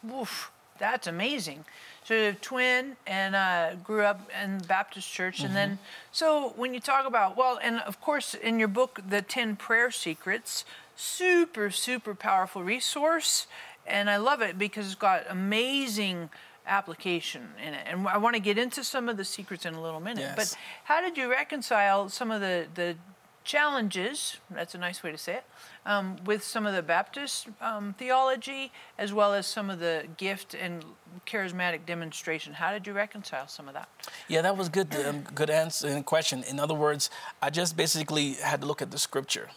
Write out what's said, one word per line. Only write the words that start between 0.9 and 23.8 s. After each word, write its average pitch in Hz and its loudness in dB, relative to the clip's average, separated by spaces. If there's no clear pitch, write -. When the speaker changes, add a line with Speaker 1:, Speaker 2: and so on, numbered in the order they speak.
Speaker 1:
amazing. 170 -4
So 220 0
you 220 6
have 202 0
twin 254 2
and, 196 0
uh, 180 4
grew 214 2
up 202 2
in 196 -2
Baptist 185 -2
church, 185 -4
and 190 -2
then, 202 2
Speaker 2:
Mm-hmm. 196 -6
Speaker 1:
so 302 2
when 247 -4
you 247 -6
talk 269 2
about, 208 2
well, 247 4
and 233 0
of - -8
course 294 0
in 226 0
your 220 4
book, 240 2
The 202 4
Ten 214 -2
Prayer 233 4
Secrets, - -4
super, 339 4
super 220 -2
powerful 190 2
resource, 294 2
and 202 2
I 202 4
love 240 4
it 185 0
because 208 -2
it's 190 -6
got 190 4
amazing 202 0
application 170 -2
in 151 -8
it. 135 -10
And 185 -2
I 190 2
wanna 226 4
get 202 2
into 247 -2
some 247 -2
of 233 -2
the 196 -4
secrets 190 -8
in 165 -6
a 160 -8
little 160 -6
minute. 214 -6
Speaker 2:
Yes. - -6
Speaker 1:
But - -2
how 311 4
did 349 -2
you 254 0
reconcile 208 4
some 226 -4
of 214 0
the, 175 0
the 175 0
challenges, 269 0